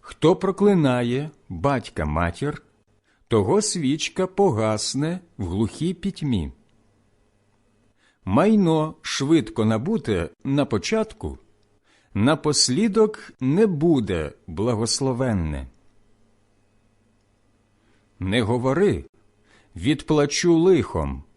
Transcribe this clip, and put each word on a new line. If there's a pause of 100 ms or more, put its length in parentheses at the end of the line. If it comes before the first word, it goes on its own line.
Хто
проклинає (180)
батька-матір, (680)
того
свічка
погасне (180)
в
глухій
пітьмі. (1700)
Майно,
швидко
набуте (140)
на
початку, (760)
напослідок
не
буде (140)
благословенне. (2500)
Не
говори: (720)
«Відплачу
лихом». (120)